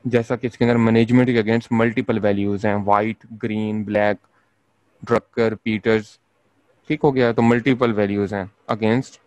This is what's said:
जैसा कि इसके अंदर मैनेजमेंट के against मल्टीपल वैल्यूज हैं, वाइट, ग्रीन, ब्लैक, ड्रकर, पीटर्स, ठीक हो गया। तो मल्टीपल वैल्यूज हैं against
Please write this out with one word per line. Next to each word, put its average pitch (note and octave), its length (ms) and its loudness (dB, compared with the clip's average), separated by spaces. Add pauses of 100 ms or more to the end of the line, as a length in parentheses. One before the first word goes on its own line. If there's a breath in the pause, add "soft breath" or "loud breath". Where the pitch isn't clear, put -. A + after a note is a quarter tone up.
जैसा A#2 300 0
कि A#2+ 100 -8
इसके A#2+ 180 -2
अंदर A#2+ 120 4
मैनेजमेंट A#2 520 4
के A#2 140 2
against A2+ 300 -2
मल्टीपल A#2 460 0
वैल्यूज G2+ 480 -2
हैं, G#2 80 0
वाइट, G#2 420 0 (160)
ग्रीन, G#2+ 520 -6
ब्लैक, G#2 340 0 (880)
ड्रकर, A2+ 500 -2
पीटर्स, A2 680 -4 (680)
ठीक D3+ 140 -4
हो D3 100 2
गया। B2 200 0
तो A#2 100 0
मल्टीपल A#2+ 500 2
वैल्यूज G2+ 420 -2
हैं G2 160 -6 (200)
against A2+ 560 -2